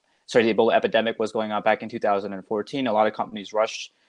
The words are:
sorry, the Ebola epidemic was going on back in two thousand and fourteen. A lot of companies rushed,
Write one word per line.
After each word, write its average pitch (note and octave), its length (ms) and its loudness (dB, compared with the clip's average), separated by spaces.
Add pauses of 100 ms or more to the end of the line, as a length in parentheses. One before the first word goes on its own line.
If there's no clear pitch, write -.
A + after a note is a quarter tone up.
(280)
sorry, A#2 180 4
the A2+ 80 4
Ebola A2+ 220 4
epidemic A2+ 420 2
was G#2+ 140 -4
going G#2+ 200 -4
on G#2 120 -2
back G#2+ 180 2
in A2 80 -12
two A#2 80 -10
thousand G2+ 340 -2
and F#2+ 140 -12
fourteen. A#2 400 -4
A A2 80 0
lot G#2+ 140 4
of G#2 60 -2
companies G#2+ 400 -8
rushed, - 380 -2 (180)